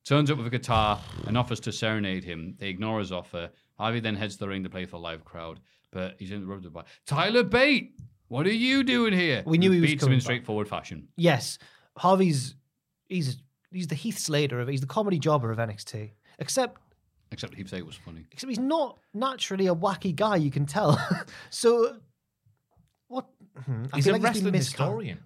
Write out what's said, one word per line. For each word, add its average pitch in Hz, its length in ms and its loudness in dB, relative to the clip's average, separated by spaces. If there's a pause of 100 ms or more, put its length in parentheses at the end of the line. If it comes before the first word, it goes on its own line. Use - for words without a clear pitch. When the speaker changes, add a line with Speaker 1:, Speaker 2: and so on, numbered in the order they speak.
Speaker 1:
turns 143 260 4
up 156 60 2
with 117 100 -4
a - 20 -4
guitar 110 500 2 (280)
and 110 100 0
offers 120 240 0
to 110 120 -6
serenade 101 500 -2
him. 85 340 -10
They 101 120 -8
ignore 110 300 -4
his 95 120 -6
offer. 85 400 -8 (280)
Javi 113 220 -2
then 110 140 -2
heads 101 200 -6
to - 40 -20
the 104 80 -6
ring 98 160 -4
to 92 60 -8
play 92 160 -8
for 90 60 -14
the 87 80 -14
live 82 260 -10
crowd, 82 340 -14 (320)
but 92 260 -8
he's 95 140 -12
interrupted 98 420 -10
by 85 100 -14 (220)
Tyler 202 380 2
Bate. 240 500 2 (360)
"What 139 180 0
are 202 60 2
you 262 300 2
doing 240 300 4
here?" 156 320 2
Speaker 2:
We 160 120 4
knew 185 140 6
he 180 100 6
was 156 100 6
Speaker 1:
Beats 143 120 0
him 139 40 6
Speaker 2:
coming 131 60 8
Speaker 1:
in 127 60 6
Speaker 2:
back. 123 40 -2
Speaker 1:
straightforward 113 440 -2
fashion. 80 400 -8 (100)
Speaker 2:
Yes. 165 400 2 (400)
Harvey's, 175 580 4 (520)
he's, 165 300 -2 (340)
he's 180 160 -6
the 160 80 -4
Heath 220 220 -6
Slater 147 420 0
of, 120 80 -4
he's 135 140 -2
the 139 60 -6
comedy 202 320 0
jobber 135 320 2
of 110 80 -4
N 117 100 0
X 104 140 -12
T. 107 300 -12 (260)
Except 247 400 -2 (520)
Speaker 1:
Except - 240 -12
Heath 95 140 -12
Slater 92 160 -8
was 80 100 -16
funny. 82 360 -18
Speaker 2:
Except - 180 -12
he's 226 100 -4
not 269 400 -2 (140)
naturally 208 540 -2
a 175 80 4
wacky 185 400 -2
guy, 208 220 2
you 151 140 2
can 143 140 0
tell. 147 340 4 (360)
<laughs> - 140 -18
So, 233 480 4 (1080)
what? 254 180 -6 (400)
Hmm, 117 260 -4
I - 60 -4
Speaker 3:
He's 139 80 4
Speaker 2:
feel 196 100 6
Speaker 3:
a - 20 2
Speaker 2:
like 233 160 2
he's 214 80 -2
been 196 100 2
Speaker 3:
wrestling - 20 -
Speaker 2:
miscast. 139 260 0
Speaker 3:
historian. 185 460 -4